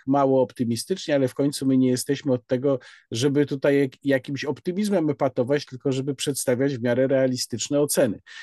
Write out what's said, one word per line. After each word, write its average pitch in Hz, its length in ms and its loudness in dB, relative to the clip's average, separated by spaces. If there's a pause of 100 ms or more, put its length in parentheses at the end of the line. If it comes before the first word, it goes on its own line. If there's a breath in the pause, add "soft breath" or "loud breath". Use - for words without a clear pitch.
mało 135 340 4
optymistycznie, 127 760 -2
ale 135 120 2
w 123 60 -4
końcu 143 320 -2
my 135 120 4
nie 127 120 4
jesteśmy 131 440 -2
od 120 140 -4
tego, 131 320 0 (320 loud breath)
żeby 143 340 2
tutaj 143 340 2
jak-, 139 260 -2
jakimś 135 400 0
optymizmem 180 640 -2
epatować, 135 560 0
tylko 131 260 -6
żeby 135 240 -4
przedstawiać 131 600 -2
w 113 40 -8
miarę 123 260 2
realistyczne 131 760 0
oceny. 143 400 0 (220 loud breath)